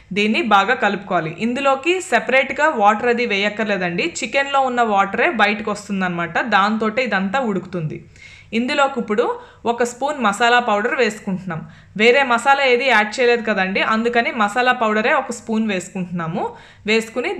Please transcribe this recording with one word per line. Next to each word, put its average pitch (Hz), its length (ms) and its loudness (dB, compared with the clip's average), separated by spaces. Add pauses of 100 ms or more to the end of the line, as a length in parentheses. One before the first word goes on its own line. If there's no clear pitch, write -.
(160)
దీన్ని 214 260 2 (100)
బాగా 202 300 4
కలుపుకోవాలి. 185 500 -2 (140)
ఇందులోకి 277 540 0 (100)
సెపరేట్గా 262 580 2 (140)
వాటర్ 214 320 4
అది 240 180 0
వేయక్కర్లేదండి. 202 720 -2 (140)
చికెన్లో 277 500 0
ఉన్న 240 140 0 (100)
వాటరే 196 360 2 (140)
బయటకు 214 320 0
వస్తుందన్నమాట. 180 640 -4 (200)
దాంతోటే 214 520 0
ఇదంతా 196 320 -2 (100)
ఉడుకుతుంది. 175 480 -6 (600)
ఇందులోకి 269 420 0
ఇప్పుడు 214 240 0 (460)
ఒక 240 100 -4 (100)
స్పూన్ 285 340 -4
మసాలా 240 440 4
పౌడర్ 214 320 0
వేసుకుంటున్నాం. 185 580 -4 (420)
వేరే 247 200 6 (100)
మసాలా 277 400 4
ఏది 254 220 2
యాడ్ 214 260 2
చేయలేదు 240 300 4
కదండి, 196 300 0 (140)
అందుకని 233 380 0 (100)
మసాలా 247 300 2 (100)
పౌడరే 220 300 0 (100)
ఒక 247 180 -8
స్పూన్ 220 340 -2
వేసుకుంటున్నాము. 180 680 -6 (480)
వేసుకుని 226 480 -2